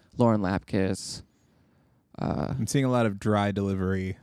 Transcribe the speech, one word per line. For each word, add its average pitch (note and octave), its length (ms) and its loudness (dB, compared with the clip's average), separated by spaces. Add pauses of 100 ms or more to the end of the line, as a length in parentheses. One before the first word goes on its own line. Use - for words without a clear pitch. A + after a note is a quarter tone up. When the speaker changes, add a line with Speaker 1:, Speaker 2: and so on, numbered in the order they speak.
(180)
Speaker 1:
Lauren A2+ 240 4
Lapkus. G2 840 -2 (960)
Uh, - 380 -2
Speaker 2:
I'm A2+ 100 -2
seeing C#3 180 0
a B2+ 60 0
lot A#2+ 160 2
of G2 120 -4
dry G2+ 320 2
delivery F#2+ 720 -2